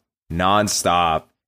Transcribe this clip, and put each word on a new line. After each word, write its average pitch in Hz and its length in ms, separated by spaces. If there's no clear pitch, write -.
nonstop 87 920